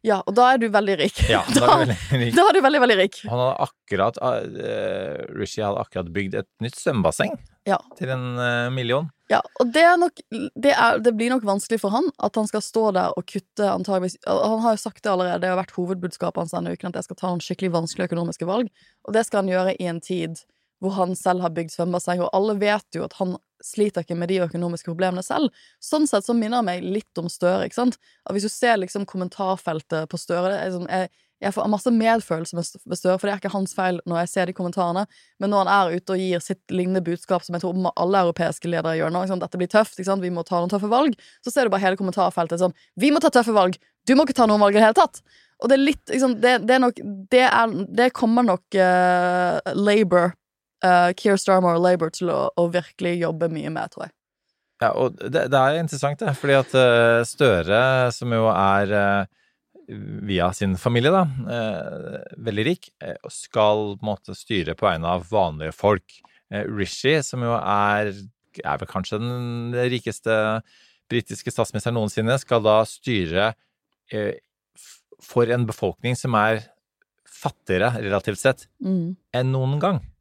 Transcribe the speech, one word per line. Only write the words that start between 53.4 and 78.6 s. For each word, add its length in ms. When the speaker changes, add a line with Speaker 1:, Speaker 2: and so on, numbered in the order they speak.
Speaker 1:
mye 240
med, 160
tror 160
jeg. 60
Speaker 2:
Ja, 140
og 240
det, 320
det 80
er 220
interessant 420
det, 160
fordi 160
at, 240
eh, 480
Støre, 540
som 180
jo 160
er, 480
eh, 400
via 240
sin 260
familie 320
da, 140
eh, 680
veldig 280
rik, 240
eh, 240
og 80
skal 640
på 80
en 80
måte 240
styre 400
på 100
vegne 240
av 160
vanlige 480
folk. 440
Eh, 180
Rishi, 540
som 200
jo 140
er, 560
er 240
vel 80
kanskje 320
den 560
rikeste 640
britiske 400
statsministeren 460
noensinne, 420
skal 240
da 220
styre, 720
eh, 240
f-, 240
for 320
en 160
befolkning 480
som 240
er 220
fattigere 720
relativt 420
sett 300